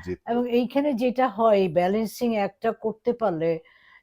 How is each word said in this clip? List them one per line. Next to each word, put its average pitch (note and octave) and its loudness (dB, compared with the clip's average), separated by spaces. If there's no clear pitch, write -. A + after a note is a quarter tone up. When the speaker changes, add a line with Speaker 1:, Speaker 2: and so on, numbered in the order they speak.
Speaker 1:
জিততো। - -6
Speaker 2:
এবং A#3+ -2
এইখানে B3+ 0
যেটা B3 0
হয়, G3+ 4
ব্যালেন্সিং G3+ 0
একটা G3+ -4
করতে A3 -4
পারলে, E3 0